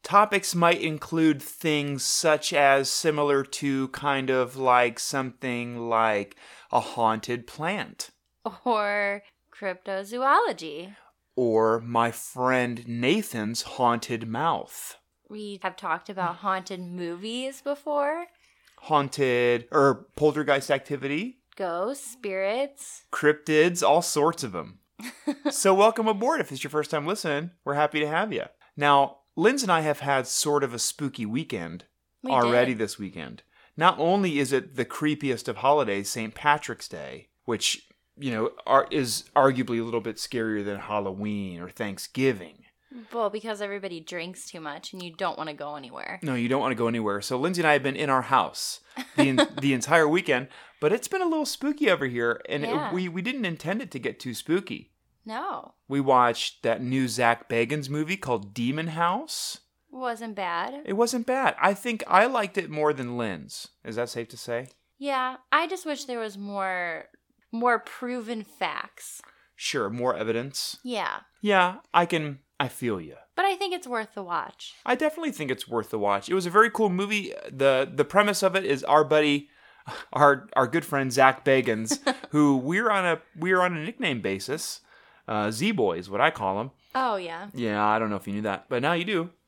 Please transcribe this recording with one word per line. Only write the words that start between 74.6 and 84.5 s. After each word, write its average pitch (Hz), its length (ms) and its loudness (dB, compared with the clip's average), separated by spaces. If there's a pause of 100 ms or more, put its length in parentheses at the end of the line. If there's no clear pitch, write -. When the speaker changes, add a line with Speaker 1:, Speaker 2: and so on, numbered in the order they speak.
Speaker 1:
I 254 100 2
definitely 302 360 -2
think 139 200 -6
it's - 180 -6
worth 113 200 -2
the 110 100 -4
watch. 101 280 0
It - 60 -2
was 185 140 0
a - 20 -4
very 214 200 6
cool 214 200 2
movie. 196 420 -2 (180)
The, 135 400 4
the 139 140 0
premise 202 400 2
of 185 140 2
it 190 80 0
is 135 180 0
our 151 220 6
buddy, 147 420 4 (640)
our, 139 440 6
our 127 120 4
good 160 180 -2
friend 135 260 -2
Zach 131 340 4
Bagans, 120 540 2 (240)
Speaker 2:
<laughs> - 80 -18
Speaker 1:
who 147 260 4
we're 180 320 0
on 190 160 2
a, 165 160 0 (160)
we're 180 240 4
on 180 140 2
a 156 80 -6
nickname 170 380 -4
basis. 101 600 -6 (460)